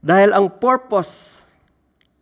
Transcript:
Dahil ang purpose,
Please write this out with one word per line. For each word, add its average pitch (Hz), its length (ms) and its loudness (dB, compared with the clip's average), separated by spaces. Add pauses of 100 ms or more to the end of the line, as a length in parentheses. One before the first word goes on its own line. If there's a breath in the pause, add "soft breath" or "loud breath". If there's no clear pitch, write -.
Dahil 190 320 2
ang 196 160 0
purpose, - 960 -6 (760)